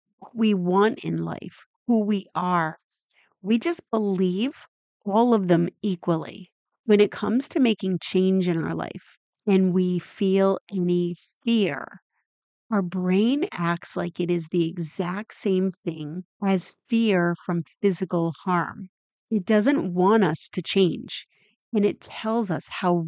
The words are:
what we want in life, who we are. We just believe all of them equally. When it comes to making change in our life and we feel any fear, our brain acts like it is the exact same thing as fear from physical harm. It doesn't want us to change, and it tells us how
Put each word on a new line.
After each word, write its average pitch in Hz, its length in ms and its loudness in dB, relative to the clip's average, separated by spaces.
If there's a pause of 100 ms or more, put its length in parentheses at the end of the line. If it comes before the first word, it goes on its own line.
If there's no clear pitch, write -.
(180)
what - 160 -20
we 220 180 2
want 190 520 2
in 165 140 -4
life, - 460 -10 (220)
who 233 140 2
we 202 340 -2
are. 175 420 0 (640)
We 220 200 0
just 339 320 -4
believe 196 760 0 (400)
all 226 260 2
of 202 140 2
them 170 220 4 (120)
equally. 175 720 -4 (360)
When 208 120 6
it 208 140 4
comes 220 380 -2
to 320 100 0
making 190 400 0
change 185 480 2
in 165 160 0
our 160 100 -4
life - 420 -10 (300)
and 190 260 4
we 180 280 0
feel 190 580 2 (140)
any 175 420 0 (300)
fear, 196 560 -2 (680)
our 208 120 2
brain 190 680 0
acts 170 420 -4
like 175 240 -6
it 175 120 -2
is 170 180 -2
the 170 200 0
exact 175 640 -6
same 190 360 0 (140)
thing 156 400 -8 (180)
as 196 320 0 (140)
fear 190 480 2 (100)
from 175 160 -2 (180)
physical 175 520 -2 (120)
harm. 185 440 -4 (420)
It 208 140 -2
doesn't 214 480 2
want 190 320 4
us 160 280 -2
to 180 100 -6
change, - 640 -2 (480)
and 208 100 2
it - 160 -2
tells 220 500 -4
us 160 200 -4
how 175 380 0